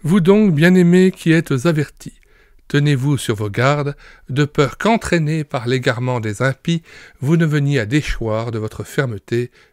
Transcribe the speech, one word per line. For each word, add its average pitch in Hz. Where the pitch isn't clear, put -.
Vous 180
donc, 196
bien-aimés 180
qui 165
êtes 156
avertis, -
tenez-vous 143
sur -
vos 104
gardes, 139
de 139
peur 139
qu'entraînés 160
par 127
l'égarement 123
des 110
impies, 165
vous 156
ne 165
veniez 143
à 104
déchoir 117
de 113
votre 107
fermeté. 120